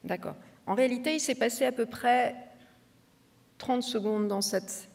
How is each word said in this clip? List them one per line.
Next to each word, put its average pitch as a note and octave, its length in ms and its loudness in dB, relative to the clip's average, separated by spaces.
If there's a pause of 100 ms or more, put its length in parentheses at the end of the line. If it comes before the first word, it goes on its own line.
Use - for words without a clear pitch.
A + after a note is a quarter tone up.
D'accord. F3 320 -6 (300)
En F#3 80 0
réalité, B3+ 400 2
il D#4 60 0
s'est C#4 140 0
passé A#3+ 300 0
à B3+ 80 2
peu A#3+ 140 0
près A#3+ 500 2 (1200)
trente B3 240 0
secondes G#3+ 460 0
dans G3 120 0
cette - 540 -4